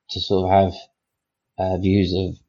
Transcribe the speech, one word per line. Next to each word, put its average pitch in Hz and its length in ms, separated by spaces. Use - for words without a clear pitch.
to - 100
sort 95 260
of 92 60
have, 95 220
uh, 92 200
views 95 360
of 92 240